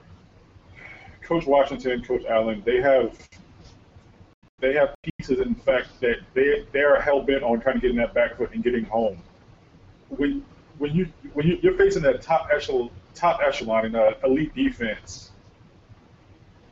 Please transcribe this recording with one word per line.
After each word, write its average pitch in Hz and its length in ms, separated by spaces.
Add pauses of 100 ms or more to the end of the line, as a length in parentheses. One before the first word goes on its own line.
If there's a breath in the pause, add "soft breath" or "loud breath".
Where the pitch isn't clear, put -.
(1200 loud breath)
Coach 165 240
Washington, 131 560
Coach 120 260
Allen, 113 380
they 127 140
have, 127 360 (1400)
they 135 160
have 143 280
pieces, 135 380
in 120 140
fact, 127 340 (120)
that 120 160 (180)
they, 143 380
they 135 80
are 143 200
hell-bent 139 420
on 117 180
trying 127 160
to 117 40
get 123 100
in 120 60
that 117 160
back 120 240
foot 117 160
and 113 120
getting 120 200
home. 107 340 (920)
When, 143 360 (340)
when 147 160
you, 180 120 (260)
when 156 140
you, 175 160
you're 370 160
facing 196 240
that - 180
top 165 320
echelon, 135 380 (240)
top 165 260
echelon 113 460
in 110 80
a 110 160 (140)
elite 147 300
defense, 123 760 (1400)